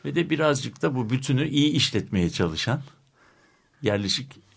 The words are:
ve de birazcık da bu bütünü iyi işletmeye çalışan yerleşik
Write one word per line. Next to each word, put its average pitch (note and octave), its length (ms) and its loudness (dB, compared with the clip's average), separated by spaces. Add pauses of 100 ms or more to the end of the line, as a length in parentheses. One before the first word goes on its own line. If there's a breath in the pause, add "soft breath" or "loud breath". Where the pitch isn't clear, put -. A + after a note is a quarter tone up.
ve C#3+ 100 -4
de D#3 140 0
birazcık D3 520 0
da C#3+ 140 0
bu A#2+ 140 -2
bütünü C3+ 380 0
iyi D3 240 2
işletmeye F#2 580 0
çalışan F2+ 520 0 (1000 soft breath)
yerleşik G#2 500 -2 (260)